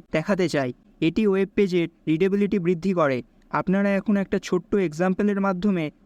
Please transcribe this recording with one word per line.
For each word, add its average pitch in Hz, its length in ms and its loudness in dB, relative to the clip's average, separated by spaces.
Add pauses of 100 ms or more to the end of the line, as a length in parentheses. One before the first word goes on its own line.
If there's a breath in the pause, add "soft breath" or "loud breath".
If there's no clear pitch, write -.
(160)
দেখাতে 180 380 0
চাই। 135 160 -2 (360)
এটি 175 240 0
ওয়েব 190 260 0
পেজের 175 300 2 (240)
রিডেবিলিটি 196 560 2
বৃদ্ধি 180 340 0
করে। 135 180 2 (400)
আপনারা 196 400 0
এখন 202 160 0 (100)
একটা 196 140 -2 (100)
ছোট্ট 180 220 -2 (180)
এক্সাম্পলের 185 580 0
মাধ্যমে 185 380 0 (220)